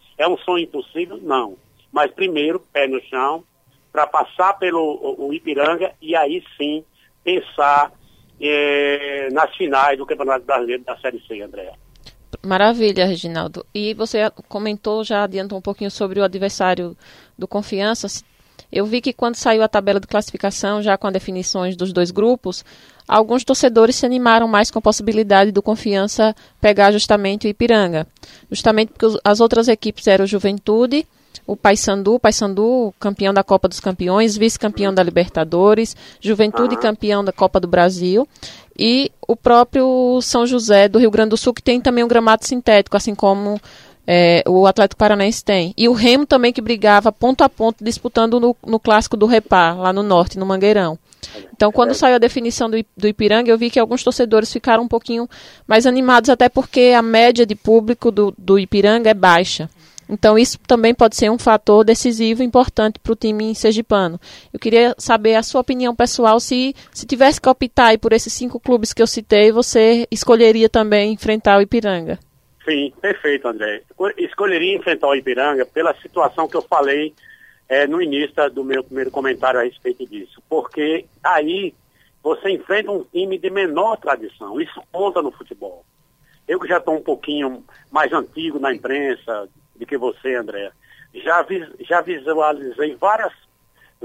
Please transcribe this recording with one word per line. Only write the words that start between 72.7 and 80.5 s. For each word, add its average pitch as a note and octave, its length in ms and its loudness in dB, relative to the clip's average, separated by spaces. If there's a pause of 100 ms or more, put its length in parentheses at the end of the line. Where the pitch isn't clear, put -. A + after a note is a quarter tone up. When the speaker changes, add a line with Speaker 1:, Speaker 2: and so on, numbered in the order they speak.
Speaker 1:
perfeito, D3 460 -4
André. G#2+ 420 -8
Esco-, G3+ 280 -8
escolheria F3+ 580 -4
enfrentar E3 320 -4
o C#3 60 2
Ipiranga C3 520 -4
pela D#3+ 300 -4
situação D#3 520 -4
que - 80 -10
eu D#3 60 -4
falei, D3 500 -2 (560)
é, C#3 180 0
no D#3+ 140 -4
início D3 340 -6
da, D3 140 -2
do C3 160 -8
meu C3+ 180 -4
primeiro C3 280 -8
comentário C3 500 -4
a A#2 40 -2
respeito B2 420 -8
disso. G#2 420 -18
Porque D#3 560 -6 (180)